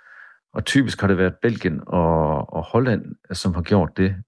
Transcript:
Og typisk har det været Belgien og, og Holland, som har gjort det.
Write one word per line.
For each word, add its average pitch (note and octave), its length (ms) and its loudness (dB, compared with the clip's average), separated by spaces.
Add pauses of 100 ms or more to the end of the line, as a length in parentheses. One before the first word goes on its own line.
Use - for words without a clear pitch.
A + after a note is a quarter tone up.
(540)
Og - 120 -4
typisk - 360 0
har G2+ 60 0
det G2 100 4
været F#2 240 0
Belgien G2 460 -2
og, E2 680 0
og D#2+ 100 -4
Holland, A#2 420 0 (260)
som F#2 220 -2
har E2+ 80 -2
gjort F2 360 2
det. F#2+ 180 2 (120)